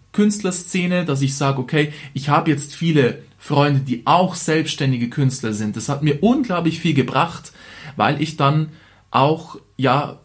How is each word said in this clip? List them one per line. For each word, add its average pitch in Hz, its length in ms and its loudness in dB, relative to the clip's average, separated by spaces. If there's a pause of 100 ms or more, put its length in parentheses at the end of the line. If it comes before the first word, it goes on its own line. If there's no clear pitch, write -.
(120)
Künstlerszene, 180 920 0
dass 139 160 0
ich 135 140 0
sag, 139 220 0
okay, 151 360 -2 (200)
ich 135 160 -6
hab 165 200 2
jetzt - 260 -2
viele 147 480 2 (160)
Freunde, 143 400 2
die 135 260 -4
auch 180 300 2
selbstständige 135 720 -2
Künstler 123 440 -2
sind. 104 240 -4
Das 107 100 -6
hat 139 160 -4
mir 147 180 0
unglaublich 185 600 2
viel 160 120 2
gebracht, 143 600 -2 (420)
weil 143 260 2
ich 156 140 -4
dann 151 340 2 (420)
auch, 151 460 0 (200)
ja, 131 480 0